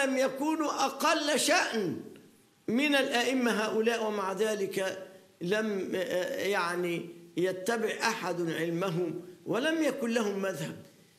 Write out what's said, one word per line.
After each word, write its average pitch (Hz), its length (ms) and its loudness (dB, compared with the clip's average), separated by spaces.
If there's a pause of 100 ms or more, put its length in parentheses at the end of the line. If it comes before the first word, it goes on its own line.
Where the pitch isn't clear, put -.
لم 269 120 2
يكونوا 285 680 0
أقل 294 560 2
شأن 226 600 2 (680)
من 285 260 4
الأئمة 254 560 2 (140)
هؤلاء، 220 420 2
ومع 202 260 -2
ذلك 196 720 -2 (340)
لم، 202 540 0
آه، 180 520 -2
يعني، 175 640 0 (280)
يتبع 190 560 0 (100)
أحد 175 480 0
علمهم 170 680 -2 (260)
ولم 302 360 0
يكن 240 280 0
لهم 202 320 0
مذهب. 175 340 -4 (420)